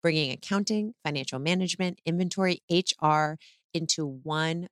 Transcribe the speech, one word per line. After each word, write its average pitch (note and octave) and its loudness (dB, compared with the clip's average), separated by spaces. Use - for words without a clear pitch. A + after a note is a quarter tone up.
bringing D#3 2
accounting, G#3 -2
financial C3+ -2
management, F3+ 0
inventory, F3+ 0
H F3+ 2
R D3+ 2
into D#3+ -2
one D#3 -2